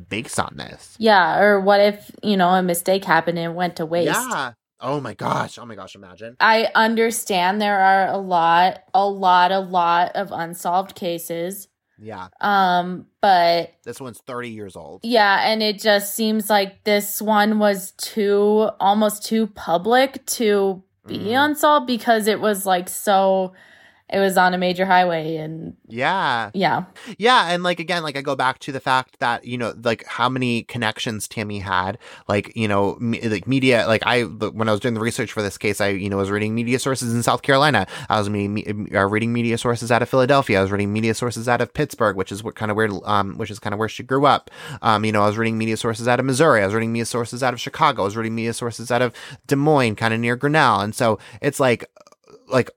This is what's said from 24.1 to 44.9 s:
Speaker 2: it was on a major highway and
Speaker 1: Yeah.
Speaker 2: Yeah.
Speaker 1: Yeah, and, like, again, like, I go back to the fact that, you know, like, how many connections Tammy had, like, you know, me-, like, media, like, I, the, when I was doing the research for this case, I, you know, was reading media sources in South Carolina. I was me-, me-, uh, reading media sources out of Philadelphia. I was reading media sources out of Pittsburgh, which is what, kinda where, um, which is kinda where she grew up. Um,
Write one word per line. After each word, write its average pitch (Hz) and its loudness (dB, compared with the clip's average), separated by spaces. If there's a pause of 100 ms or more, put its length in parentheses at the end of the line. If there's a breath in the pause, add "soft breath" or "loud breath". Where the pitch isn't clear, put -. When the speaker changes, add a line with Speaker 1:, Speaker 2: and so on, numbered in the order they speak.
Speaker 2:
it 196 -2
was 196 2
on 180 4
a 180 -2
major 180 0
highway 170 2
and 156 -10 (140)
Speaker 1:
Yeah. 131 -2
Speaker 2:
Yeah. 170 -2 (320 loud breath)
Speaker 1:
Yeah, 214 2
and, 175 -2
like, 175 -2
again, 170 -4
like, 143 -8
I - -4
go 139 -4
back 131 0
to - -10
the 131 -8
fact 131 -2
that, 120 -2
you 120 -8
know, 117 -4 (100)
like, 113 -2
how - -2
many 123 -2
connections 110 -6
Tammy 104 -8
had, 95 -2 (320 loud breath)
like, 101 -2
you 110 -2
know, 101 0
me-, 117 -2
like, 107 -4
media, 127 2
like, 110 2
I, 120 2
the, 107 -6
when 110 -2
I 110 2
was 104 0
doing 123 -2
the 110 -4
research 113 -4
for - -4
this 101 -4
case, 104 -2
I, 101 2
you 98 -2
know, 98 0
was 98 0
reading 107 -2
media 120 0
sources 123 -2
in 120 0
South 120 0
Carolina. 135 2 (240 loud breath)
I 107 2
was 101 -2
me-, 101 -2
me-, 104 -6
uh, 98 4
reading 110 0
media 117 0
sources 117 -4
out 120 4
of 117 -2
Philadelphia. 131 2
I 95 4
was 98 0
reading 101 -2
media 110 0
sources 113 -4
out 120 2
of 113 -4
Pittsburgh, 117 -2
which 95 -4
is 101 -8
what, 113 -10
kinda 107 -2
where, 107 2 (140)
um, 101 -2
which 110 -8
is 101 -12
kinda 104 -6
where 110 -2
she - -12
grew 135 0
up. 123 2 (320 loud breath)
Um, 110 2